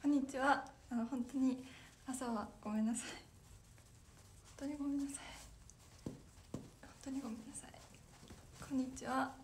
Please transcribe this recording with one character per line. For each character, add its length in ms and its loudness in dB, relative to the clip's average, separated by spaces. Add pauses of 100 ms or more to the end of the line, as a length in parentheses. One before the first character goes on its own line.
こ 60 4
ん 40 8
に 120 8
ち 140 -2
は。 260 6 (280)
あ 40 -2
の、 100 4
本 260 0
当 60 -2
に 260 4 (440)
朝 180 -2
は 220 0 (140)
ご 80 -4
め 120 4
ん 40 6
な 80 6
さ 140 0
い。 20 -6 (1500)
本 0 -
当 80 -6
に 120 0
ご 80 -2
め 100 2
ん 100 4
な 40 -2
さ 120 -6
い。 20 -12 (800)
本 100 -2 (920)
当 60 -6
に 120 2
ご 80 -4
め 60 -2
ん 20 -8
な 60 -10 (100)
さ 140 -10
い。 40 -14 (960)
こ 60 0
ん 20 6
に 140 6
ち 140 -8
は。 260 2 (120)